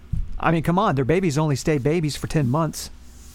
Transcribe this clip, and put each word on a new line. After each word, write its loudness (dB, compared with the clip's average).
I 2
mean, 2
come 2
on, 2
their 2
babies 2
only 2
stay 0
babies 0
for -6
ten 2
months. -2